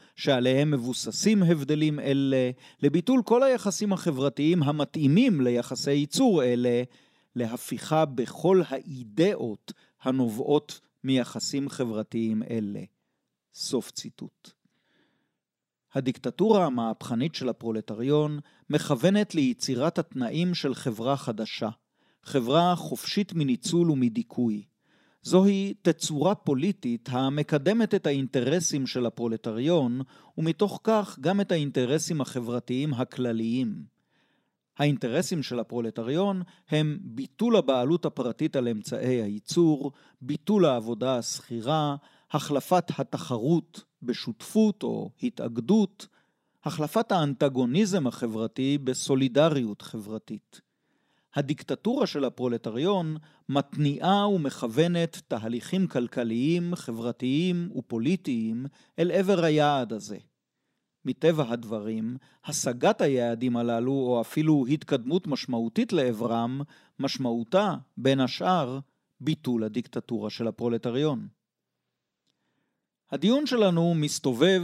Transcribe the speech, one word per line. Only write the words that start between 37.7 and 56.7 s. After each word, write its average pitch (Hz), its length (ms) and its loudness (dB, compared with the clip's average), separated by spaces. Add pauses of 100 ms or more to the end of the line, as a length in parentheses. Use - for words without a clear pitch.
הפרטית 139 500 -4
על 127 120 0
אמצעי 117 540 -2
הייצור, 135 680 0 (300)
ביטול 170 440 2
העבודה 120 520 0
השכירה, 139 800 -4 (360)
החלפת 151 640 0
התחרות 135 880 -2 (180)
בשותפות 202 800 0
או 110 260 -4 (140)
התאגדות, 120 840 0 (560)
החלפת 151 480 -2
האנטגוניזם 147 960 2
החברתי 117 720 -2
בסולידריות 131 1040 2
חברתית. 107 800 -12 (720)
הדיקטטורה 156 720 -2
של 143 180 -2
הפרולטריון 127 920 -4 (320)
מתניעה 147 800 0
ומכוונת 165 1000 0
תהליכים 120 600 -2
כלכליים, 135 880 -2